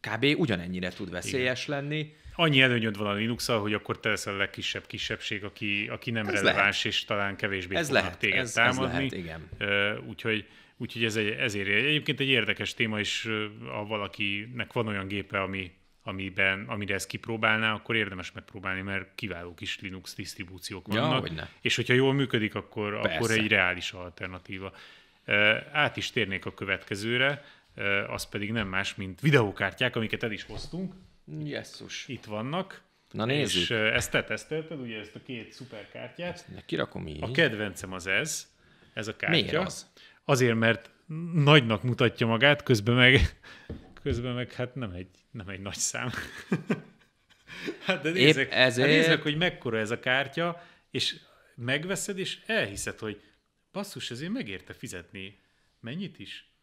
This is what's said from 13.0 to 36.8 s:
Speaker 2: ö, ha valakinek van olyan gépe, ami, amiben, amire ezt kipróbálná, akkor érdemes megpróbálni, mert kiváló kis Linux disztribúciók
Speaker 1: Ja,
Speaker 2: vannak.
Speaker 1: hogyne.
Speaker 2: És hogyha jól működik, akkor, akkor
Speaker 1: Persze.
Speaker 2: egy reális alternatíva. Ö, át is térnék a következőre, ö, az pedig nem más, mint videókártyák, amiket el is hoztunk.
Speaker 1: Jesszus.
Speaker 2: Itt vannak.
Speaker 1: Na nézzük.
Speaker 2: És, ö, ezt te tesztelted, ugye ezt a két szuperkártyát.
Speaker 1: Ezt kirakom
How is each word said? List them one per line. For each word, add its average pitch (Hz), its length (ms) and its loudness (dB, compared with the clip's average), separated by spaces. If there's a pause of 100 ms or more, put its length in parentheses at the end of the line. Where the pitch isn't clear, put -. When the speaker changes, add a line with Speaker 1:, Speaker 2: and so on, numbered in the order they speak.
Speaker 2:
ö, 107 200 -2 (220)
ha 110 180 -6
valakinek 104 880 -4
van 113 140 0
olyan 98 200 -4
gépe, 98 340 -2
ami, 95 300 -4 (320)
amiben, 95 640 0
amire 104 260 -4
ezt 95 140 -4
kipróbálná, 110 680 0
akkor 110 220 -4
érdemes 98 360 -2
megpróbálni, 95 500 -8
mert 98 340 -6
kiváló 87 380 -8
kis - 260 -8
Linux 95 360 -12
disztribúciók 92 800 -12
Speaker 1:
Ja, 110 80 2
Speaker 2:
vannak. 135 200 2
Speaker 1:
hogyne. 82 280 -8 (120)
Speaker 2:
És - 140 2
hogyha 123 180 2
jól 131 200 8
működik, 123 420 0
akkor, 104 380 -4
akkor 107 160 0
Speaker 1:
Persze. 110 240 2
Speaker 2:
egy 110 140 4
reális 90 440 4
alternatíva. 92 840 -10 (520)
Ö, 104 300 6 (160)
át 147 260 2
is - 140 -4
térnék 95 340 -2
a 95 80 -8
következőre, 113 920 -2 (320)
ö, 101 320 0
az 113 220 -8
pedig 104 220 -4
nem 110 160 0
más, 95 280 -2
mint 95 260 -10
videókártyák, 117 760 2
amiket 110 280 -2
el 113 80 -2
is 98 120 -8
hoztunk. 165 500 -10 (500)
Speaker 1:
Jesszus. - 640 -10
Speaker 2:
Itt 123 180 -12
vannak. 131 560 -6 (300)
Speaker 1:
Na - 140 -2
nézzük. 131 360 0
Speaker 2:
És, 85 80 -2
ö, 110 240 2
ezt 123 180 0
te 131 120 2
tesztelted, 156 560 -6
ugye 117 200 -8
ezt - 160 -14
a 113 100 -14
két 113 280 -12
szuperkártyát. 123 800 -12
Speaker 1:
Ezt - 320 -16
kirakom 95 420 -4